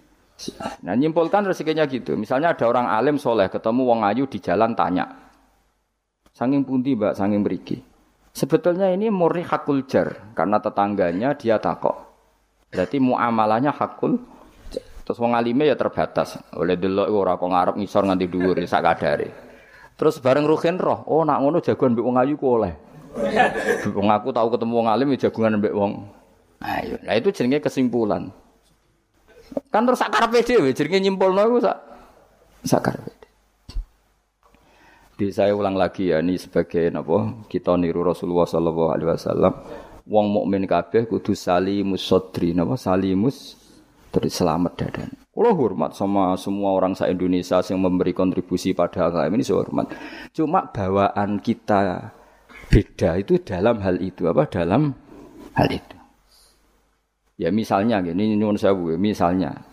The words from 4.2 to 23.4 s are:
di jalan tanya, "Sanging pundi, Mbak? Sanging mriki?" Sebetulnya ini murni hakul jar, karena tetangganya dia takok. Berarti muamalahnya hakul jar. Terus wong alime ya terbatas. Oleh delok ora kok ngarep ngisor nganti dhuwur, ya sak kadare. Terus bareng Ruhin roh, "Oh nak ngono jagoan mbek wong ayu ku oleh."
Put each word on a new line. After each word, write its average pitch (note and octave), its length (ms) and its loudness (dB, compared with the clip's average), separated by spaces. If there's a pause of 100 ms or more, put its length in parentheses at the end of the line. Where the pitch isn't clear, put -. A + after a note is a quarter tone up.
di - 120 -10
jalan G#2+ 360 0
tanya, F2 320 0 (1200)
"Sanging C3+ 320 0
pundi, C3 320 0
Mbak? G2+ 200 0
Sanging G#2 280 0
mriki?" - 360 -4 (520)
Sebetulnya F3 600 0
ini G#3+ 200 0
murni E3+ 320 0
hakul C#3+ 440 -2
jar, - 440 -2
karena G2+ 280 0
tetangganya G2+ 760 -2
dia A2 240 0
takok. - 480 -4 (640)
Berarti F#2 320 -2
muamalahnya A2+ 720 2
hakul - 440 -2 (520)
jar. - 140 -10 (180)
Terus C#3 160 -6
wong A#2 160 0
alime A#2+ 320 2
ya B2 80 4
terbatas. - 640 -2 (160)
Oleh F2 240 0
delok F#2+ 320 0
ora F#2 280 2
kok F2+ 80 -2
ngarep F2+ 320 2
ngisor G2+ 280 0
nganti F#2 200 2
dhuwur, F2+ 320 0
ya E2+ 80 -4
sak - 160 0
kadare. D#2+ 460 0 (680)
Terus D3 240 0
bareng C3+ 240 2
Ruhin D#3+ 320 2
roh, A#2+ 320 0
"Oh D#3 160 2
nak C#3 160 0
ngono D3 160 2
jagoan C3 400 2
mbek A2 80 -2
wong B2 160 0
ayu C#3+ 160 0
ku B2 220 2
oleh." F2+ 180 -2 (1120)